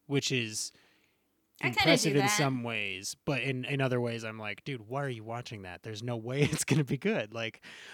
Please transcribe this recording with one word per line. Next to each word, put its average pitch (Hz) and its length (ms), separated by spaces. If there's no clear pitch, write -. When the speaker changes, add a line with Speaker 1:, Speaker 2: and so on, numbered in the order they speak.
Speaker 1:
which 139 260
is 113 400
Speaker 2:
I - 40
kinda - 160
Speaker 1:
impressive 254 340
Speaker 2:
do 143 60
Speaker 1:
in - 60
Speaker 2:
that. - 100
Speaker 1:
some 135 260
ways, 101 520
but 131 180
in, 127 240
in 139 140
other 127 200
ways, 117 240
I'm 110 140
like, 104 260
"Dude, 113 240
why 135 160
are 135 40
you 113 160
watching 117 380
that? 90 200
There's 110 200
no 123 140
way 123 260
<laughs> 135 100
it's - 120
gonna 143 200
be 139 120
good." 135 380
Like, 113 280